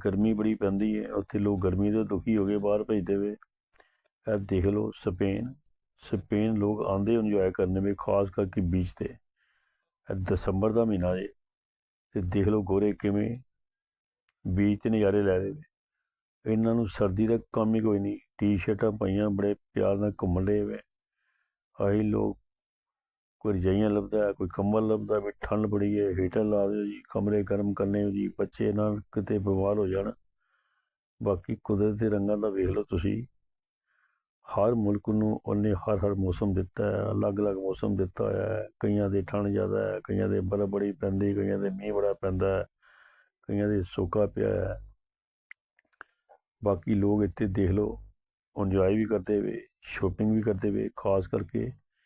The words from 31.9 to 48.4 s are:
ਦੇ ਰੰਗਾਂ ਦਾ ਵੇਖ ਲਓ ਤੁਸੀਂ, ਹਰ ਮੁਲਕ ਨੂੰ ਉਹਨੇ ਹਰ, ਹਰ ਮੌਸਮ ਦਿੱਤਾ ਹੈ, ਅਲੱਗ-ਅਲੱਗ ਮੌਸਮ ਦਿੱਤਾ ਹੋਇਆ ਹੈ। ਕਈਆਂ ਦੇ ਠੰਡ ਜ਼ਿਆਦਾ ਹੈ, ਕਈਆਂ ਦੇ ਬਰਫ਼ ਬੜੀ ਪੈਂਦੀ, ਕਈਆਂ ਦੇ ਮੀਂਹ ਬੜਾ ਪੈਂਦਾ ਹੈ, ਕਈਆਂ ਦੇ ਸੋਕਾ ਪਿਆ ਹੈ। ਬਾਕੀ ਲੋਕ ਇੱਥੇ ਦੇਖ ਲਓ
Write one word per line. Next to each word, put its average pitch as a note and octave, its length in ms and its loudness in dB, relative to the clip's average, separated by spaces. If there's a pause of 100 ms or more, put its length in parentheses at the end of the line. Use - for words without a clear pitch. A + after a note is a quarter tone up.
ਦੇ A2 100 2
ਰੰਗਾਂ G#2 280 0
ਦਾ G#2+ 120 0
ਵੇਖ F#2+ 200 0
ਲਓ G2+ 140 0
ਤੁਸੀਂ, G2+ 400 -2 (1200)
ਹਰ G#2+ 280 2
ਮੁਲਕ G#2 340 0
ਨੂੰ G#2+ 200 2 (160)
ਉਹਨੇ G#2 280 0
ਹਰ, G2+ 240 -2
ਹਰ G2+ 160 0
ਮੌਸਮ G2 400 0
ਦਿੱਤਾ F#2 320 -2
ਹੈ, G2+ 140 0 (120)
ਅਲੱਗ-ਅਲੱਗ G#2 460 0
ਮੌਸਮ F#2+ 380 -2
ਦਿੱਤਾ F#2+ 280 -2
ਹੋਇਆ G#2 240 0
ਹੈ। G2+ 200 -4 (120)
ਕਈਆਂ G#2 300 0
ਦੇ G2 180 2
ਠੰਡ G2+ 200 -2
ਜ਼ਿਆਦਾ G2+ 400 0
ਹੈ, G2 160 -4
ਕਈਆਂ G2 260 -2
ਦੇ G2 120 2
ਬਰਫ਼ G2+ 280 0
ਬੜੀ G2+ 220 0
ਪੈਂਦੀ, G2 420 0
ਕਈਆਂ G2 260 0
ਦੇ G2+ 100 -2
ਮੀਂਹ G2 240 -6
ਬੜਾ G2+ 200 2
ਪੈਂਦਾ F#2+ 440 0
ਹੈ, F2+ 80 -2 (840)
ਕਈਆਂ G#2 200 0
ਦੇ G2+ 140 0
ਸੋਕਾ G2+ 440 -2
ਪਿਆ G#2 220 -2
ਹੈ। G2 280 -2 (1900)
ਬਾਕੀ G2+ 300 0
ਲੋਕ G2+ 300 2
ਇੱਥੇ G2+ 240 -2
ਦੇਖ F#2+ 240 0
ਲਓ G#2 260 0 (580)